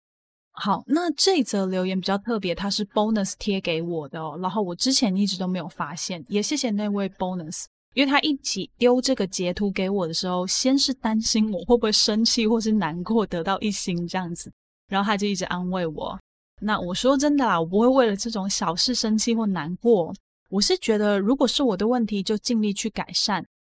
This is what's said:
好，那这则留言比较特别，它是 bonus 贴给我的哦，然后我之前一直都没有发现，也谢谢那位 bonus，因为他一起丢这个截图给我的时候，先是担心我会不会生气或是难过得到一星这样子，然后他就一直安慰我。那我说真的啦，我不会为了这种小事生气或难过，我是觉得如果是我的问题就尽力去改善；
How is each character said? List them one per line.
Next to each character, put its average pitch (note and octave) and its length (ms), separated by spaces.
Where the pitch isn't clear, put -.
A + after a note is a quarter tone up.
好， G3 380
那 E4+ 240
这 F#4 320
则 G3 220
留 F#3 200
言 F#3+ 120
比 F3+ 60
较 G3 140
特 A3 220
别， F3+ 140
它 F#3+ 140
是 G3+ 160
bonus G#3+ 540
贴 G3 220
给 E3 200
我 E3 280
的 D#3+ 120
哦， D#3 220
然 F#3 80
后 G#3+ 100
我 F3 140
之 C4 180
前 G3+ 240
一 G3+ 100
直 F#3+ 120
都 F#3 80
没 F3+ 140
有 D#3 80
发 D#3 260
现， E3 340
也 G#3 140
谢 D4 140
谢 B3+ 140
那 G#3 180
位 G3+ 200
bonus， F3+ 580
因 C4 100
为 C4+ 60
他 C#4+ 100
一 D4 180
起 - 380
丢 B3 240
这 C4 140
个 G3+ 120
截 F3+ 280
图 G3+ 160
给 F#3+ 180
我 F#3+ 200
的 E3 40
时 F3 140
候， F3+ 200
先 C4 300
是 C#4 160
担 A3 280
心 A3 320
我 F3 80
会 A#3+ 160
不 A3+ 80
会 G#3+ 80
生 A3 320
气 A3+ 240
或 A3+ 120
是 G#3+ 120
难 F3 320
过 A3 200
得 F3 200
到 G3 160
一 G#3+ 100
星 F3 360
这 F3+ 120
样 F3 160
子， - 180
然 G3 140
后 G3 60
他 G#3 80
就 G3+ 100
一 G3+ 80
直 F#3 120
安 F3+ 240
慰 F3+ 160
我。 D#3+ 320
那 G#3 180
我 F3+ 160
说 C4+ 220
真 D4 180
的 C#4 120
啦， F#3 120
我 E3 60
不 F#3 160
会 A#3+ 80
为 C4 180
了 G3+ 80
这 G#3+ 160
种 G3+ 180
小 F3 280
事 B3 180
生 A3 220
气 A3+ 180
或 A3 120
难 F3 300
过， F#3+ 380
我 F#3+ 100
是 F4+ 160
觉 A3 220
得 G#3 200
如 G3+ 160
果 C4+ 140
是 - 140
我 A#3 120
的 G3+ 140
问 B3 160
题 G3+ 180
就 G#3+ 140
尽 A3+ 240
力 G#3 140
去 G#3+ 160
改 - 240
善； F#3 300